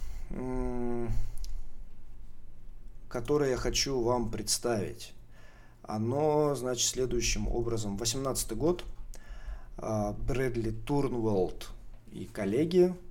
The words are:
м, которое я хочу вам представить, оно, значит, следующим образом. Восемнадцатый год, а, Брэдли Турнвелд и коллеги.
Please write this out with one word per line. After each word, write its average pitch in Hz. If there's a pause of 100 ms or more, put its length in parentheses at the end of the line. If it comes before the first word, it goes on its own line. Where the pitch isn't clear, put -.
(300)
м, 123 (2000)
которое 135
я 120
хочу 127
вам 117
представить, 104 (680)
оно, 143
значит, 123
следующим 117
образом. 113
Восемнадцатый 117
год, 165 (920)
а, 107
Брэдли 120
Турнвелд 110 (400)
и -
коллеги. 175 (160)